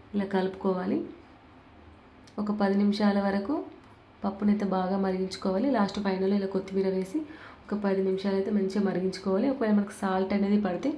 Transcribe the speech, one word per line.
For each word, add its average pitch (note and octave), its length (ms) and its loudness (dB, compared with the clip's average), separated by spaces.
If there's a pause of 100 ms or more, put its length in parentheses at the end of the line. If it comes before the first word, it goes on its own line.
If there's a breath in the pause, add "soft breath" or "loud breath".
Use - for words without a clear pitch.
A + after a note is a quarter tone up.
(140)
ఇలా G3+ 120 -2 (100)
కలుపుకోవాలి. F#3+ 640 0 (1400)
ఒక G#3 120 -2 (100)
పది G3 220 4
నిమిషాల G3+ 440 4
వరకు G3+ 380 -2 (580)
పప్పునైతే G3+ 420 2
బాగా F#3 320 0
మరిగించుకోవాలి. F#3+ 720 0
లాస్ట్ G3+ 340 0
ఫైనల్లో F#3+ 340 2
ఇలా F#3+ 160 -2
కొత్తిమీర F#3+ 400 -2
వేసి F#3+ 240 -2 (460 loud breath)
ఒక G#3+ 180 -4
పది G3 240 2
నిమిషాలు F#3+ 280 0
అయితే G3 160 0
మంచిగా G3 380 0
మరిగించుకోవాలి. F#3+ 600 0
ఒకవేళ A3+ 240 0
మనకు G3+ 280 0
సాల్ట్ F#3+ 360 0
అనేది G3+ 240 2
పడితే F#3 360 -2